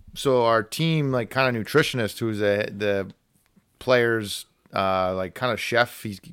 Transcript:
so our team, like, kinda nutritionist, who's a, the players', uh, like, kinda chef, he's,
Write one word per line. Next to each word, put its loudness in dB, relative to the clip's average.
so 2
our 4
team, 0
like, -2
kinda 2
nutritionist, 0
who's -2
a, 2
the -2
players', 0
uh, 2
like, -6
kinda -2
chef, 0
he's, -10